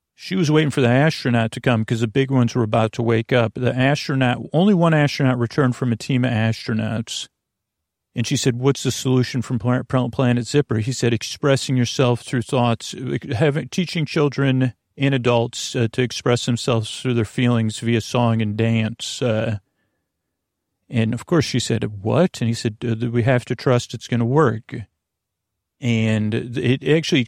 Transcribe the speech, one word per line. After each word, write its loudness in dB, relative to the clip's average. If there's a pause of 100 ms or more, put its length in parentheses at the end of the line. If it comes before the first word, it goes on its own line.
(140)
She -10
was 2
waiting 4
for 0
the 4
astronaut 2
to -10
come 2
'cause -2
the 0
big 0
ones 2
were 2
about 0
to -4
wake 0
up. 2
The -2
astronaut, 0
only 4
one 4
astronaut 2
returned 0
from -2
a 0
team -2
of 0
astronauts. -2 (880)
And -2
she -2
said, 0
"What's 0
the 0
solution 0
from -4
Pla-, -2
Pla-, -2
Planet 0
Zipper?" 0
He -2
said, 0
"Expressing 0
yourself 0
through -4
thoughts, -2
uh, -6 (200)
having, 0
teaching -2
children 0 (220)
and 2
adults, 0
uh, 0
to 0
express 0
themselves -2
through -2
their 2
feelings 0
via 0
song 0
and -4
dance." -2
Uh, -2 (1300)
and 0
of -8
course 2
she -2
said, -4
"What?" 0
And 0
he 0
said, -6
"Uh, -4
we 0
have 2
to -6
trust 0
it's -12
gonna 0
work." 0 (1080)
And 0
it -2
actually 2